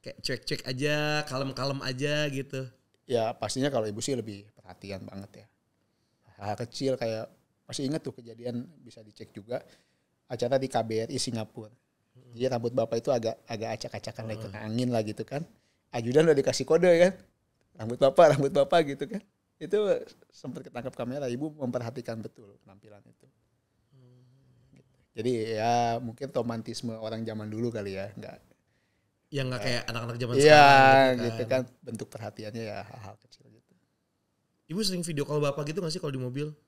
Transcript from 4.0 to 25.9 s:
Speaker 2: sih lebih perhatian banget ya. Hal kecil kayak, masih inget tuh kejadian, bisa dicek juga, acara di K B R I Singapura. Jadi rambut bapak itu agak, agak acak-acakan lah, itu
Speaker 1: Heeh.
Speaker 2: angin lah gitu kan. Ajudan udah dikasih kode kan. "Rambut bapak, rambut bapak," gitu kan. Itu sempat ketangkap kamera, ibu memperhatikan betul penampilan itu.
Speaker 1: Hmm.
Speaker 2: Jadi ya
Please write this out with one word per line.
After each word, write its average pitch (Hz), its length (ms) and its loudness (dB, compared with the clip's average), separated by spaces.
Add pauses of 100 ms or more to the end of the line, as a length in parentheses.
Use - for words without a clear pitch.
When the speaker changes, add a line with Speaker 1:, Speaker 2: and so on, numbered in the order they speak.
Speaker 2:
sih 139 140 -4
lebih 104 380 -10
perhatian 98 520 -16
banget 98 400 -18
ya. - 20 -20 (920)
Hal 101 180 -4
kecil 131 380 -4
kayak, 113 320 -4 (400)
masih 135 240 -6
inget 156 100 -4
tuh 127 140 -10
kejadian, 117 480 -10 (160)
bisa 117 240 -20
dicek 107 320 -20
juga, 110 240 -8 (680)
acara 120 300 -2
di 127 120 0
K - 140 -4
B 113 80 -6 (120)
R - 80 -8
I 135 80 -6
Singapura. 110 540 -8 (580)
Jadi 117 160 -6
rambut 120 240 -2
bapak 113 280 -2
itu 113 100 -6
agak, 113 360 0
agak 113 300 -8
acak-acakan 113 500 -12
lah, 110 100 -8
itu 107 140 -12
Speaker 1:
Heeh. 104 140 -14
Speaker 2:
angin 113 260 -2
lah 117 140 0
gitu 107 200 -6
kan. 139 200 -8 (480)
Ajudan 123 340 4
udah 156 120 6
dikasih 135 260 0
kode 165 260 4
kan. 180 240 8 (640)
"Rambut 113 220 -6
bapak, 139 360 8
rambut 139 180 2
bapak," 143 360 4
gitu 139 200 -6
kan. 214 160 -10 (340)
Itu 180 220 -4 (500)
sempat 131 340 -14
ketangkap 123 300 -10
kamera, 131 340 -6
ibu 131 260 -4
memperhatikan 120 680 -6
betul 107 420 -16
penampilan 101 420 -20
itu. 120 240 -20 (640)
Speaker 1:
Hmm. 127 320 -20 (880)
Speaker 2:
Jadi 113 200 -2 (200)
ya 110 200 0 (260)